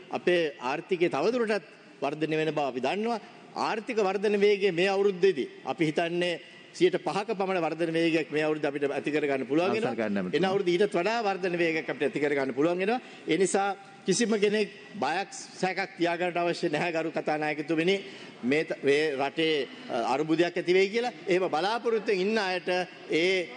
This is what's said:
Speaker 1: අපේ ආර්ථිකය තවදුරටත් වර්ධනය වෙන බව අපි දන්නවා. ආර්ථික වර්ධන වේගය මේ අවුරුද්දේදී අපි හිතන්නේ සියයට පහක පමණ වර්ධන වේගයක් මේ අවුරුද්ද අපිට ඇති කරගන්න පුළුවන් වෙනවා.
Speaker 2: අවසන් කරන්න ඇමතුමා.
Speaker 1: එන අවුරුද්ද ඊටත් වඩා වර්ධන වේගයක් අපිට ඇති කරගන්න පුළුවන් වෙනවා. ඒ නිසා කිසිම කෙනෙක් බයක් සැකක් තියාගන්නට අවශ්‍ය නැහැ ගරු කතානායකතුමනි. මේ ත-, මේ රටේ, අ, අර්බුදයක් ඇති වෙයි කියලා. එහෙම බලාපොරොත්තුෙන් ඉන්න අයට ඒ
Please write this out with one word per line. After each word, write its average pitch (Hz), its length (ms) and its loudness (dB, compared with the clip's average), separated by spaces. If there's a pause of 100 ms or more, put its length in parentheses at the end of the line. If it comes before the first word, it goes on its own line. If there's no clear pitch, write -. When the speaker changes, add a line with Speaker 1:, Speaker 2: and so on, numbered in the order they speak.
Speaker 1:
අපේ 160 500 0
ආර්ථිකය 160 520 -2
තවදුරටත් 214 560 0 (320)
වර්ධනය 151 400 -2
වෙන 156 160 0
බව 151 80 0
අපි 127 200 -2
දන්නවා. 208 380 -2 (340)
ආර්ථික 208 440 -2
වර්ධන 202 420 2
වේගය 202 320 4
මේ 180 180 2
අවුරුද්දේදී 190 600 2 (140)
අපි 135 220 -2
හිතන්නේ 170 540 0 (300)
සියයට 175 280 2
පහක 196 380 -2
පමණ 190 240 0
වර්ධන 160 320 0
වේගයක් 165 400 2
මේ 151 120 2
අවුරුද්ද 156 220 0
අපිට 143 200 -2
ඇති 139 260 -2
කරගන්න 139 340 0
පුළුවන් 165 280 2
වෙනවා. 226 180 0
Speaker 2:
අවසන් - 80 -6
කරන්න 104 180 0
ඇමතුමා. 92 200 -2
Speaker 1:
එන 175 80 2
අවුරුද්ද 190 260 0
ඊටත් 196 240 2
වඩා 208 280 0
වර්ධන 185 340 -2
වේගයක් 160 320 0
අපිට 139 180 0
ඇති 139 140 -2
කරගන්න 139 340 0
පුළුවන් 170 240 2
වෙනවා. 220 200 0 (240)
ඒ 160 140 0
නිසා 196 380 2 (280)
කිසිම 202 360 2
කෙනෙක් 202 300 2 (240)
බයක් 160 360 -2 (240)
සැකක් 185 440 -4
තියාගන්නට 170 420 0
අවශ්‍ය 170 300 0
නැහැ 175 240 0
ගරු 160 180 -2
කතානායකතුමනි. 151 840 0 (440)
මේ 143 240 2
ත-, 160 160 -6
මේ 143 240 4 (120)
රටේ, 139 520 0 (160)
අ, 123 120 -6 (120)
අර්බුදයක් 160 480 2
ඇති 175 180 0
වෙයි 196 160 4
කියලා. 233 220 -2 (120)
එහෙම 185 280 2
බලාපොරොත්තුෙන් 214 680 0
ඉන්න 214 180 2
අයට 185 320 -2 (400)
ඒ 175 480 2